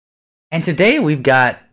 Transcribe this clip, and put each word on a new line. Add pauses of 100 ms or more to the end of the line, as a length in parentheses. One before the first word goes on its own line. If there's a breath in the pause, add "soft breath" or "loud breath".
(520)
And
today
we've
got (120)